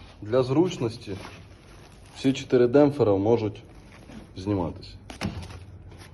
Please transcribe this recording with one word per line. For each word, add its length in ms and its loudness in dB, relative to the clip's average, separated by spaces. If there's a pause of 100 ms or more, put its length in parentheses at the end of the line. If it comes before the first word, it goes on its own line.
(220)
для 200 0
зручності 760 -2 (1000)
всі 160 0
чотири 340 4
демпфера 500 4
можуть 460 0 (720)
зніматися. 540 -4 (1200)